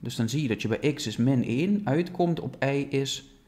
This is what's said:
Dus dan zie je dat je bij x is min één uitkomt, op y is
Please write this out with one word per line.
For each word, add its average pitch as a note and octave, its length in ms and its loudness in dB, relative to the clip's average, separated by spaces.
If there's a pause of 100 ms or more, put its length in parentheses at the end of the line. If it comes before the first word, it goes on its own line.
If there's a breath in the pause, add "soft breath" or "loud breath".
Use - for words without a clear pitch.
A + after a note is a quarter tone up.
Dus A#2+ 160 -8
dan A2+ 120 0
zie C#3+ 140 0
je C3 60 0
dat G#2+ 140 0
je A2+ 60 -2
bij B2+ 240 0
x - 140 -6
is G#2+ 100 -6
min B2 280 4
één F#3 400 2
uitkomt, E3+ 560 0
op - 240 -4
y C#3 260 0
is C#3 420 -4 (160)